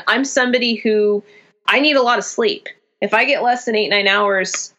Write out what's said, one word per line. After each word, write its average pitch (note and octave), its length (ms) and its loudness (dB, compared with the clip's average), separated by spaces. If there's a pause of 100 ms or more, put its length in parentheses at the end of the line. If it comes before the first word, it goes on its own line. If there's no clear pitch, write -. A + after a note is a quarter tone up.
I'm A#3 160 0
somebody B3 520 0
who, G#3 480 0 (440)
I G#3+ 140 2
need D4+ 160 2
a B3+ 40 4
lot A#3+ 180 2
of - 40 -6
sleep. - 440 -4 (340)
If G3+ 120 -2
I A#3+ 120 2
get C4 180 0
less B3 220 -2
than A3+ 100 -2
eight, G#3 140 -2
nine G3+ 180 2
hours, G3 720 0